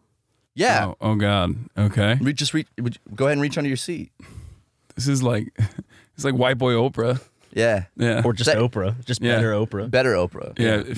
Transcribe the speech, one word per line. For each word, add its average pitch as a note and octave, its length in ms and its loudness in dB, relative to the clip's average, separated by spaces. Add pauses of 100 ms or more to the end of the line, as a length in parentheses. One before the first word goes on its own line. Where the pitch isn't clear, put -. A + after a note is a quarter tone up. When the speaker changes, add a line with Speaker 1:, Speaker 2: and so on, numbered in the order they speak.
(540)
Speaker 1:
Yeah. D3+ 340 2 (140)
Speaker 2:
Oh, A2 100 0
oh A2 40 2
God. G2+ 400 2 (220)
Okay. G#2 440 2
Speaker 1:
Re-, C3+ 120 0
just - 200 -4
re-, D#3 120 -2 (120)
would A#2+ 180 -4
you, - 200 -18
go C3 100 0
ahead D3 120 2
and C#3+ 40 0
reach D3 160 -2
under D3 120 -2
your C3 80 -2
seat. - 340 -10 (840)
Speaker 2:
This B2 120 -4
is C#3 160 2
like, A2+ 240 0 (360)
<laughs> - 320 -20
it's D3 100 -8
like C3+ 100 0
white B2+ 220 2
boy B2+ 160 2
Oprah. A#2+ 480 0 (320)
Speaker 1:
Yeah. G#2+ 320 2 (100)
Speaker 2:
Yeah. A#2 300 0
Speaker 3:
Or A#2+ 80 2
just A#2 160 -2
Speaker 1:
That D#3 80 2
Speaker 3:
Oprah. A#2 480 -2
Just A#2+ 160 -6
Speaker 2:
Yeah. A#2+ 140 2
Speaker 3:
better A2+ 180 2
Oprah. G#2+ 360 -2
Speaker 1:
Better B2+ 260 2
Oprah. - 440 -4
Speaker 2:
Yeah, G#2+ 200 2
Speaker 1:
We B2 160 -6
don't - 20 -4